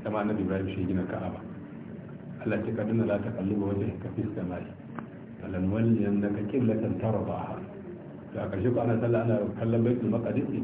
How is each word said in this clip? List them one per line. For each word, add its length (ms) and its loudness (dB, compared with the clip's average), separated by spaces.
Kama 160 -2
Annabi 220 2
Ibrahim 260 0
shi 180 -2
gina 180 0
Ka'aba. 360 -4
Allah 120 2
ya 80 -2
ce, 80 -2
"Kad 200 0
nara 260 4
taqalluba 540 0
wajhika 420 -2
fis 100 0
samai, 280 -4
falanwalliyannaka 1000 2
qiblatan 480 2
tardaha." 600 0
To, 60 -4
a 80 -2
ƙarshe 260 2
ko 60 2
ana 200 4
sallah, 240 4
ana 120 4
kallon 240 4
Baitul 260 4
Maqdis 380 2